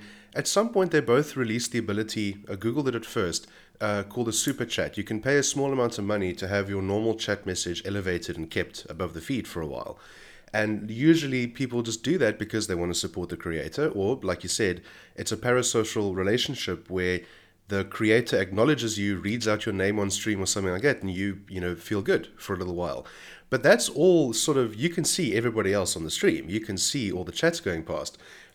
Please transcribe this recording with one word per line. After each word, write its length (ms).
At 120
some 220
point, 220
they 80
both 360
released 360
the 80
ability, 580
uh, 60
Google 300
did 100
it 120
first, 420
uh, 220
called 240
a 60
super 320
chat. 300
You 80
can 180
pay 160
a 60
small 300
amount 240
of 80
money 280
to 140
have 220
your 140
normal 320
chat 320
message 360
elevated 540
and 140
kept 400
above 240
the 60
feed 260
for 140
a 60
while. 300
And 360
usually 580
people 360
just 200
do 140
that 220
because 280
they 80
want 180
to 60
support 300
the 80
creator, 520
or, 340
like 200
you 60
said, 320
it's 160
a 60
parasocial 800
relationship 720
where 320
the 160
creator 560
acknowledges 580
you, 220
reads 280
out 200
your 80
name 240
on 100
stream 320
or 60
something 260
like 80
that, 220
and 100
you, 340
you 140
know, 140
feel 260
good 340
for 200
a 20
little 160
while. 320
But 100
that's 280
all 440
sort 240
of, 160
you 160
can 160
see 300
everybody 360
else 240
on 80
the 60
stream. 400
You 120
can 180
see 320
all 120
the 80
chats 280
going 240
past. 340